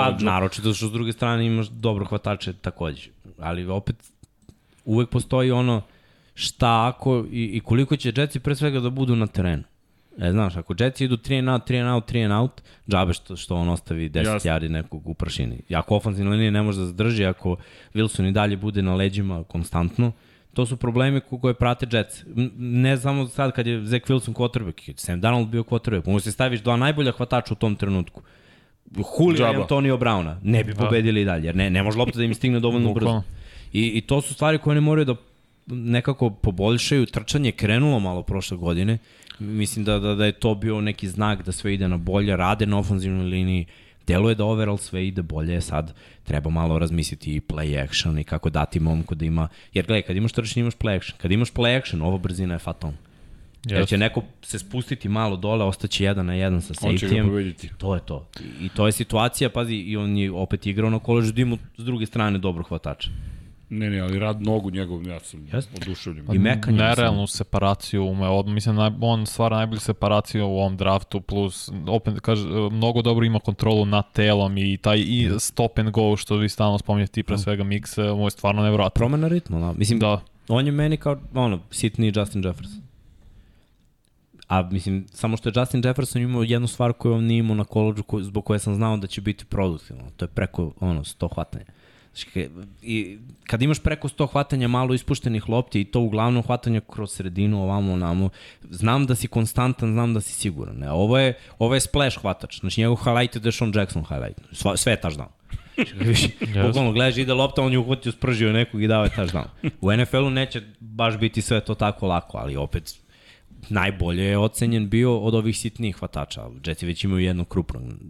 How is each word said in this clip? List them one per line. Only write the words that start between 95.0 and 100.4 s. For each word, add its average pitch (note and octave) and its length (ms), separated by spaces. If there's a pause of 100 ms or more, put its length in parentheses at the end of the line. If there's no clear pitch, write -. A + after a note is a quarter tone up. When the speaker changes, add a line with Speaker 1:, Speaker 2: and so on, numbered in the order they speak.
Speaker 2:
lopti A2+ 320
i G2+ 40
to - 160
uglavnom A2+ 420
hvatanja A#2 400
kroz - 280
sredinu, G2 520
ovamo, G2 300
onamo, F2+ 360 (320)
znam A2+ 440
da B2 100
si - 120
konstantan, A#2 640
znam A#2 220
da G#2+ 80
si - 120
siguran. C2 500